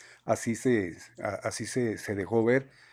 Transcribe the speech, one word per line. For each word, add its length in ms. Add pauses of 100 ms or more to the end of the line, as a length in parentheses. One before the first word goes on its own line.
(240)
así 320
se, 400 (260)
a-, 260
así 180
se, 320
se 180
dejó 300
ver. 240 (240)